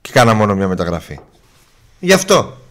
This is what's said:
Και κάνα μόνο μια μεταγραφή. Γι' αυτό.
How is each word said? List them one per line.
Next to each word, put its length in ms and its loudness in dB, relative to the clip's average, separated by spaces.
Και 100 -20
κάνα 220 4
μόνο 220 0
μια 120 -2
μεταγραφή. 520 -6
Γι' 140 0
αυτό. 440 0